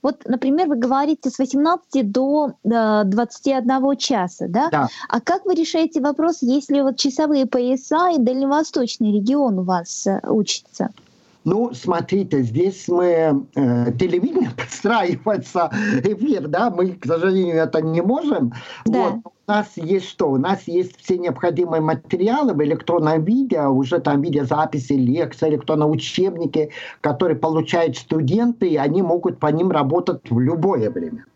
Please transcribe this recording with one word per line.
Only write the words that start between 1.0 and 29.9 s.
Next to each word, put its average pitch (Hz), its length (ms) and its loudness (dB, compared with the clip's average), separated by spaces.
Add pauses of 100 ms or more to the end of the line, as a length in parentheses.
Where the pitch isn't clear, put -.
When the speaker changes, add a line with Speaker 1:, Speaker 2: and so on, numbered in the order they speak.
Speaker 1:
с - 100 -14
восемнадцати 285 640 0
до, 269 500 0 (100)
э, 220 420 2
двадцати 233 480 0
одного 262 440 2
часа, 185 520 -2
да? 233 220 0
Speaker 2:
Да. 139 180 2 (200)
Speaker 1:
А 240 120 -2
как 370 240 -2
вы 370 100 2
решаете 320 460 0
вопрос, 302 400 0
если 277 420 2
вот 269 160 0
часовые 285 480 2
пояса 269 640 0
и 330 80 2
дальневосточный 262 920 0
регион 220 460 2
у 185 60 -2
вас, 175 420 -2
э, 196 220 0
учится? - 600 -2 (560)
Speaker 2:
Ну, 226 280 0
смотрите, 170 680 0
здесь 165 480 -2
мы, 165 560 2 (100)
э, 120 460 2
телевидение 190 500 0
<laughs> - 60 -14
подстраивается, 180 1120 -2 (320)
эфир, 202 460 -2
да, 190 220 0
мы, 185 220 0
к - 120 -14
сожалению, 175 520 0
это 160 260 2
не 160 180 0
можем. 202 520 0 (340)
Speaker 1:
Да. 226 120 2 (120)
Speaker 2:
Вот. - 20 -6 (340)
У - 40 -4
нас 208 160 0 (100)
есть 180 320 -2
что? 160 220 -2
У 135 80 0
нас 185 280 -2
есть 180 320 -2
все 185 200 -2
необходимые 165 640 -2
материалы 190 720 0
в 147 100 2
электронном 160 600 0
виде, 220 360 0
уже 135 380 0
там 143 240 0
видеозаписи, 151 720 -2
лекции, 139 560 0
электронные 151 400 0
учебники, 160 800 -2 (320)
которые 147 340 0
получают 160 640 0
студенты, 185 680 0
и 160 80 2
они 147 260 2
могут 175 360 -2
по 151 100 0
ним 165 220 2
работать 156 600 0